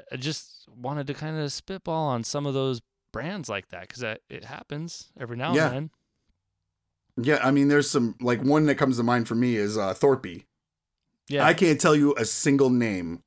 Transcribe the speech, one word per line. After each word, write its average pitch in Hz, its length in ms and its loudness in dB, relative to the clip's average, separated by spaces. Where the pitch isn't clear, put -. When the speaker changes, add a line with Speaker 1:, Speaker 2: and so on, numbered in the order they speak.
Speaker 1:
I - 60 -10
just - 520 -10
wanted 135 380 -8
to 143 60 -6
kinda 156 360 -6
spitball 160 600 -6
on 120 140 -2
some 143 220 -4
of 139 80 -2
those 131 280 -2
brands 151 360 -8
like 98 200 -8
that, 90 200 -16
'cause 120 100 -16
that, 110 300 -8
it 73 160 -16
happens 143 720 -14
every 120 180 -10
now 143 160 -2
Speaker 2:
Yeah. 156 140 2
Speaker 1:
and 127 80 -4
then. 117 80 -4
Speaker 2:
Yeah, 147 200 4
I 135 60 4
mean, 139 160 4
there's 143 220 4
some, 120 320 0
like, 120 220 0
one 151 240 4
that 143 80 4
comes 131 220 2
to 120 60 0
mind 120 240 2
for 117 80 -2
me 123 200 2
is, 104 220 0
uh, 95 160 0
Thorpe. 123 500 0
Speaker 1:
Yeah. 143 180 0
Speaker 2:
I 160 80 6
can't 160 260 4
tell 156 160 6
you 143 200 4
a 117 100 -2
single 139 440 2
name 98 580 -2